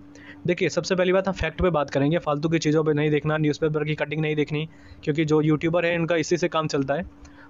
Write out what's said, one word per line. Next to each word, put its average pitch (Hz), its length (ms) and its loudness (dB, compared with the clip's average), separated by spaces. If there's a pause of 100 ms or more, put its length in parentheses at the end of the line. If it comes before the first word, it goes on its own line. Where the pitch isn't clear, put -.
(480)
देखिए, 175 220 0
सबसे 180 260 -2
पहली 180 180 2
बात 190 140 2
हम 190 60 0
fact 160 280 -4
पे 180 80 4
बात 147 200 0
करेंगे, 147 280 2
फालतू 151 320 -2
की 160 100 0
चीज़ों 156 240 2
पे 156 100 2
नहीं 151 160 2
देखना, 151 280 2
newspaper 151 460 0
की 151 120 -4
cutting 151 260 -4
नहीं 156 140 -2
देखनी, 151 340 -2 (340)
क्योंकि 151 220 0
जो 156 160 4
YouTuber 165 440 2
हैं 170 140 0
उनका 165 160 0
इसी 165 220 0
से 170 100 0
काम 156 200 -2
चलता 139 260 -2
है - 400 -8 (160)